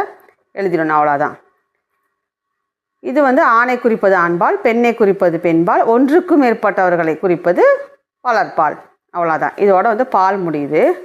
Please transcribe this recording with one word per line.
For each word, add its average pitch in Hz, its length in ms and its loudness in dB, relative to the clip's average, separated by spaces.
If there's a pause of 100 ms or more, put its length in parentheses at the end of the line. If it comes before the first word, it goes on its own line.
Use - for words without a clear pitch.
(540)
எழுதிடணும், 165 400 -2
அவ்வளோதான். 147 400 -2 (1700)
இது 269 220 -2
வந்து 269 200 2
ஆணை 247 360 2
குறிப்பது 214 380 0
ஆண்பால், 180 440 0
பெண்ணை 233 340 0
குறிப்பது 185 440 0
பெண்பால், 175 440 0
ஒன்றுக்கும் 285 600 2
மேற்பட்டவர்களை 185 760 0
குறிப்பது 180 460 0 (560)
பலர்பால். 170 560 -2 (360)
அவ்வளோதான். 160 440 -4
இதோட 190 260 2
வந்து 233 240 -2
பால் 190 440 0
முடியுது. 151 420 0 (120)